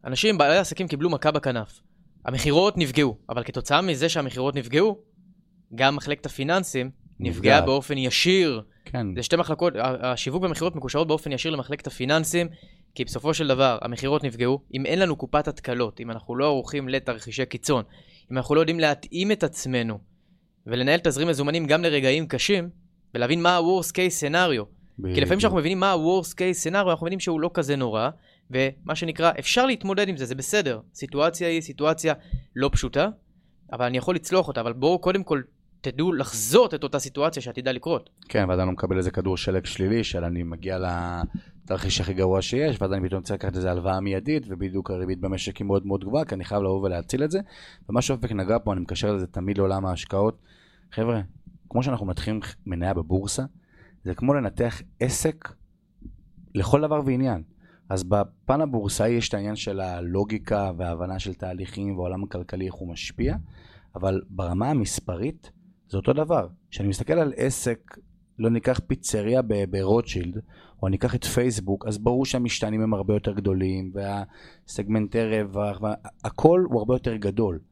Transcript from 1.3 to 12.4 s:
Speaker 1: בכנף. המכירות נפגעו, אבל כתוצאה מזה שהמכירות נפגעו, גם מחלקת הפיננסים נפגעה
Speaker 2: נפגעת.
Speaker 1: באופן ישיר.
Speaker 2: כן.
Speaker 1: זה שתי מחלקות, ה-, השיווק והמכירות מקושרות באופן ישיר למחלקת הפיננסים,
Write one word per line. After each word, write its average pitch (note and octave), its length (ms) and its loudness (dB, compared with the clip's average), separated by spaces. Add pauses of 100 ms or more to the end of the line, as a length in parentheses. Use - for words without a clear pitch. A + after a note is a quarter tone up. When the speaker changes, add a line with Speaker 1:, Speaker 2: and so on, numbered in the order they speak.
Speaker 1:
בכנף. C3 500 -4 (440)
המכירות D3+ 520 4
נפגעו, C#3 400 2 (120)
אבל A#2 160 -4
כתוצאה C#3+ 360 0
מזה E3 280 0
שהמכירות C3+ 460 -2
נפגעו, D3 440 2 (760)
גם C3+ 220 4
מחלקת D3 300 -6
הפיננסים C#3 640 -2 (300)
נפגעה F#2+ 360 4
Speaker 2:
נפגעת. D#3 80 6
Speaker 1:
באופן C3+ 340 0
ישיר. C#3 640 2 (220)
Speaker 2:
כן. A#2+ 300 -4
Speaker 1:
זה A#2+ 80 -4
שתי E3+ 140 2
מחלקות, E3 400 0
ה-, B2+ 360 0
השיווק C#3 300 -2
והמכירות E3 340 -2
מקושרות C#3+ 320 -2
באופן D#3 240 0
ישיר D3 200 -4
למחלקת C#3+ 340 -6
הפיננסים, D#3+ 640 0 (460)